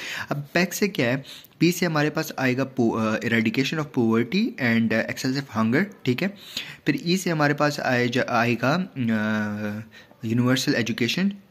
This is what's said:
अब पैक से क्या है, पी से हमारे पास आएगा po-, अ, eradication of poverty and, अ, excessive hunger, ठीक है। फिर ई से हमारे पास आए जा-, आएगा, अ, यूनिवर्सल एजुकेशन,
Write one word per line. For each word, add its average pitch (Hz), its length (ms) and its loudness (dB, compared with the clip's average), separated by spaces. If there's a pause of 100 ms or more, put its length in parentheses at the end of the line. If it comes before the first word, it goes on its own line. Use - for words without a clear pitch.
(300)
अब 147 240 -6
पैक 185 200 0
से 208 140 0
क्या 135 200 0
है, 135 160 -2 (360)
पी 170 120 4
से 175 140 -2
हमारे 151 240 2
पास 156 280 -4
आएगा 131 420 0
po-, 113 180 2
अ, 110 200 0
eradication 117 560 0
of 156 100 -2 (140)
poverty 120 480 2 (140)
and, 113 320 2
अ, 113 200 0
excessive 131 320 -4 (140)
hunger, 117 260 2 (200)
ठीक 123 180 0
है। 196 60 0 (580)
फिर - 180 0
ई 170 120 2
से 185 140 -2
हमारे 147 240 2
पास 143 260 0
आए 123 280 2
जा-, 120 200 0
आएगा, 120 460 2
अ, 107 1500 -4
यूनिवर्सल 123 480 2
एजुकेशन, 117 580 0 (180)